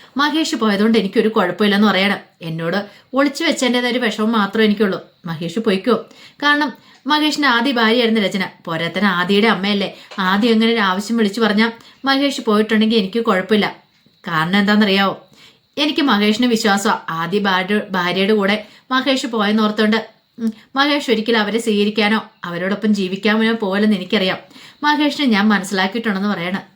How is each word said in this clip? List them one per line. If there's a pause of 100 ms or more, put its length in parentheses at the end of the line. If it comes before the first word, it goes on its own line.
(180)
മഹേഷ്
പോയതുകൊണ്ട്
എനിക്കൊരു
കുഴപ്പമില്ലെന്ന്
പറയണം. (220)
എന്നോട് (340)
ഒളിച്ചു
വെച്ചതിൻ്റെതായ
ഒരു
വിഷമം
മാത്രമേ
എനിക്കുള്ളൂ. (260)
മഹേഷ്
പോയിക്കോ." (360)
കാരണം (360)
മഹേഷിൻ്റെ
ആദ്യ
ഭാര്യയായിരുന്നു
രചന. (200)
പോരാത്തന്
ആദിയുടെ
അമ്മയല്ലേ. (300)
ആദ്യം
അങ്ങനെ
ഒരു
ആവശ്യം
വിളിച്ചു
പറഞ്ഞാൽ (340)
മഹേഷ്
പോയിട്ടുണ്ടെങ്കിൽ
എനിക്ക്
കുഴപ്പമില്ല. (560)
കാരണം
എന്താണെന്നറിയാവോ? (640)
എനിക്ക്
മഹേഷിന്
വിശ്വാസമാണ്. (100)
ആദ്യ
ഭാര്യ, (100)
ഭാര്യയുടെ
കൂടെ (360)
മഹേഷ്
പോയെന്നോർത്തോണ്ട്, (400)
ഉം, (240)
മഹേഷ്
ഒരിക്കലും
അവരെ
സ്വീകരിക്കാനോ (260)
അവരോടൊപ്പം
ജീവിക്കാനോ
പോകലെന്ന്
എനിക്കറിയാം. (460)
മഹേഷിനെ
ഞാൻ
മനസ്സിലാക്കിയിട്ടുണ്ടെന്ന്
പറയണം. (140)